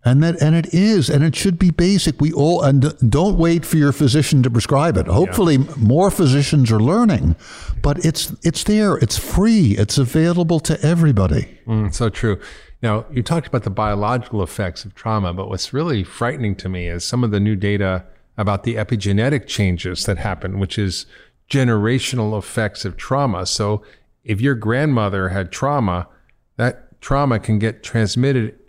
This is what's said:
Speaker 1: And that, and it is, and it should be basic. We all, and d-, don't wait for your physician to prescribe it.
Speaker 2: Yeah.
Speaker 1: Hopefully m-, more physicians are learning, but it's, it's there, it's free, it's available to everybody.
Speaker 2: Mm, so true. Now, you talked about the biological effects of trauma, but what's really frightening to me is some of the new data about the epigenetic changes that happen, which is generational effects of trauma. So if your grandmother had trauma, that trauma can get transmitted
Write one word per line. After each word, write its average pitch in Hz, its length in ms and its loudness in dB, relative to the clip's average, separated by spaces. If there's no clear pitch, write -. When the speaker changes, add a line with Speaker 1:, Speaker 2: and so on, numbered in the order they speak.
Speaker 1:
And 131 180 6
that, 170 200 0
and 156 120 4
it 165 200 0
is, 190 360 2
and 147 140 2
it 156 100 2
should 180 240 -2
be 180 120 4
basic. 175 520 0
We 156 100 2
all, 160 300 2
and 139 200 4
d-, 87 80 2
don't 170 300 2
wait 170 280 2
for 165 120 2
your 143 140 4
physician 139 500 2
to 110 80 2
prescribe 139 480 0
it. - 80 0
Speaker 2:
Yeah. 82 80 -2
Speaker 1:
Hopefully 175 400 2
m-, 135 140 2
more 143 320 4
physicians 139 600 2
are 110 100 4
learning, 147 560 2
but 147 220 0
it's, - 380 -2
it's - 220 -2
there, 208 340 2
it's - 200 0
free, 190 600 2
it's 107 180 0
available 165 640 2
to - 220 -2
everybody. 123 840 2
Speaker 2:
Mm, 107 280 -2
so 113 160 -2
true. 104 280 -2
Now, 110 280 -2
you 123 120 -4
talked 165 240 -2
about 123 160 -4
the - 80 -6
biological 107 720 -2
effects 87 420 -8
of 98 100 -18
trauma, 101 380 -4
but 98 160 -8
what's 98 240 -8
really 139 320 -2
frightening 120 520 -4
to - 140 -10
me 90 180 -6
is 85 160 -6
some 123 200 -2
of 110 60 0
the 104 100 0
new 104 160 0
data 98 480 -2
about 101 260 -2
the 117 120 -2
epigenetic 107 680 -2
changes 90 580 -2
that 98 140 -2
happen, 95 400 -6
which 98 200 -4
is 98 280 -4
generational 117 880 0
effects - 460 -6
of 92 120 -8
trauma. 120 500 -2
So 104 360 -4
if 104 160 -4
your 139 140 0
grandmother 110 720 0
had 95 240 -4
trauma, 110 560 -2
that - 440 -6
trauma 135 380 0
can 107 200 0
get 107 240 -4
transmitted 120 760 -2